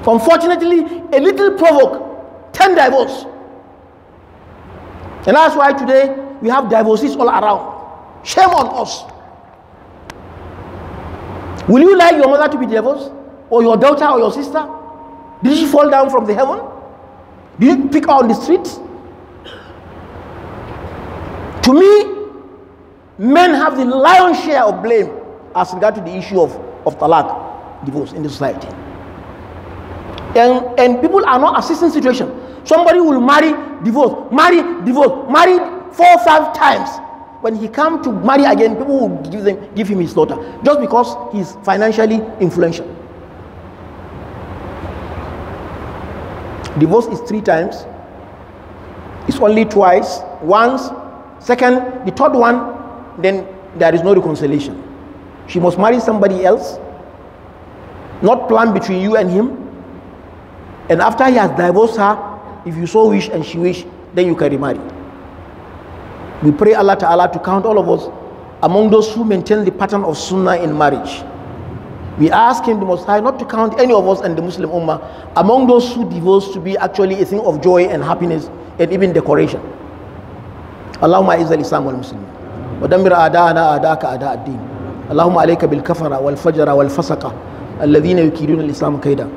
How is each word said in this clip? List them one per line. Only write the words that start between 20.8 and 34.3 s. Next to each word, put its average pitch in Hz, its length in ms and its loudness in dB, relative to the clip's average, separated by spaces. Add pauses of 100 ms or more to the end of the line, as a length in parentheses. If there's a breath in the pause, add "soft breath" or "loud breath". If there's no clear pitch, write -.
To 254 120 4
me, 403 460 6 (1000)
men 302 360 4
have 302 220 0
the 262 80 0
lion's 320 580 4
share 285 220 0
of 185 180 0
blame 220 280 2 (440)
as 180 200 -2
regard 202 220 0
to 208 40 -10
the 170 160 -10
issue 185 240 -2
of, 147 120 2 (340)
of 151 120 -4
talaq, - 840 -2
divorce 139 280 -8
in 156 100 -10
the 147 80 -6
society. 131 380 -6 (1700)
And, 247 280 4 (140)
and 247 220 4
people 381 260 2
are 254 120 2
not 294 200 2
assisting 320 320 0
situation. 254 400 0 (340 loud breath)
Somebody 339 360 4
will 285 200 2
marry, 294 320 4 (320)
divorce, 233 480 0